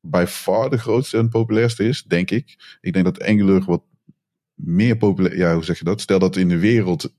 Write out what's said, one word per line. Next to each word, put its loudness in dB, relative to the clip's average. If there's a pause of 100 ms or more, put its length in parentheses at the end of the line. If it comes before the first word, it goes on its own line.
by 0
far -2
de 0
grootste -2
en 2
populairste 0
is, -4
denk -2
ik. -8
Ik -6
denk 2
dat -2
Angular 2
wat -2 (720)
meer 0
populair, 0
ja, 2
hoe -2
zeg -4
je -16
dat? -2
Stel 0
dat 2
in 2
de 0
wereld 0